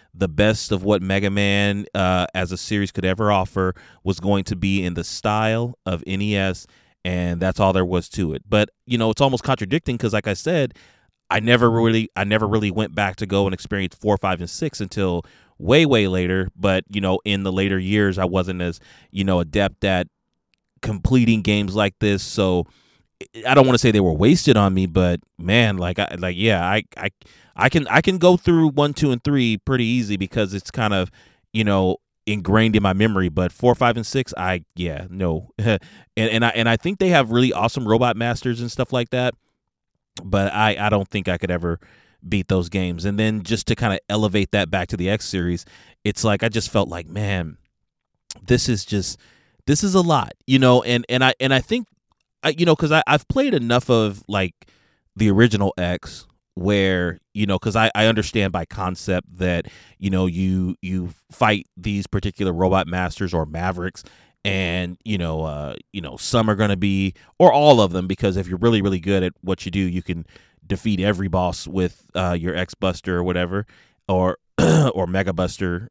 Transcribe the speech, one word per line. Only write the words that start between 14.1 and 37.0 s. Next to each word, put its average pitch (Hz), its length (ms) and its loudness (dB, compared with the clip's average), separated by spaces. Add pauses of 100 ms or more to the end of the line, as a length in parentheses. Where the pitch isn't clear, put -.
five, 92 220 -2
and 87 100 -8
six - 300 -8
until 92 460 -4 (320)
way, 143 280 4
way 113 220 4
later. 92 480 0
But, 92 340 0
you 104 120 -6
know, 95 240 0
in 98 180 -2
the 95 80 -2
later 95 260 0
years, 98 400 0
I 92 80 0
wasn't 90 360 -2
as, 87 180 -4 (320)
you 98 140 -4
know, 92 160 2
adept 90 420 -2
at 92 240 0 (760)
completing 113 600 2
games 101 340 0
like 104 240 0
this. 101 240 0
So 92 440 0 (800)
I 127 60 2
don't 139 120 8
wanna 127 120 4
say 120 140 4
they 104 80 4
were 90 140 4
wasted 117 440 4
on 98 160 4
me, 95 120 2
but 87 340 0 (180)
man, 104 400 2
like, 90 200 -4
I, 101 220 -4
like, 90 180 -4
yeah, 98 280 0
I, 101 180 0 (140)
I, 101 120 -8 (460)
I 117 140 2
can, 147 180 0
I 135 140 2
can 185 160 0
go 180 200 6
through 165 320 4
one, 143 240 0
two, 143 180 0
and 120 120 -2
three 123 340 0
pretty 123 280 0
easy 113 320 0
because 98 360 -4
it's - 180 -10
kind 107 220 -2
of, 92 160 0 (440)
you 110 100 0
know, 95 340 2 (280)
ingrained 104 500 2
in 104 80 4
my 95 100 2
memory. 98 360 2
But 87 220 -2
four, 120 240 2
five, 120 200 0
and 113 100 -6
six, - 320 -4
I, 90 280 -4 (100)
yeah, 87 340 -8
no. 87 480 -4
<laughs> - 20 -12 (560)
And, 110 140 0
and 117 160 0
I, 117 40 4
and 113 200 0
I 113 80 2
think 190 220 -6
they 185 100 2